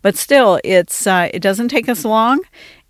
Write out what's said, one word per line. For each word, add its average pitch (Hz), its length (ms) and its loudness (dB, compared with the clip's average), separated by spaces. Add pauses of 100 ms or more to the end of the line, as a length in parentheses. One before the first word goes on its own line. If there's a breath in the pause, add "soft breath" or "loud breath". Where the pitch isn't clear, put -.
but 196 160 -2
still, 233 480 4
it's, 180 420 0
uh, 180 260 0
it 175 80 -8
doesn't 196 280 -2
take 240 180 -4
us 240 160 -4
long, 226 360 0 (500 loud breath)